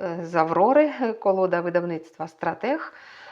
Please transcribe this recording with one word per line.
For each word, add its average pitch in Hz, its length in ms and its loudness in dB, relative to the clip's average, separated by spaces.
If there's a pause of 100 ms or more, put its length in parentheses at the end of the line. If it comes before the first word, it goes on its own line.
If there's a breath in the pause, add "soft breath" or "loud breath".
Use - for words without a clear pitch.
е, 170 200 -6
з 170 120 -10
Аврори, 233 840 2
колода 185 400 2
видавництва 170 680 -4
Стратег. 220 640 -6 (400 loud breath)